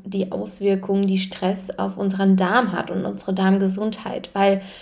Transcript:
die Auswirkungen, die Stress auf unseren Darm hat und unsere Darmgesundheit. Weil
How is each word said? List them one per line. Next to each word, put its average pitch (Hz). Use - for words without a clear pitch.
die 190
Auswirkungen, 196
die 190
Stress -
auf 196
unseren 196
Darm 190
hat 170
und 185
unsere 196
Darmgesundheit. 196
Weil 196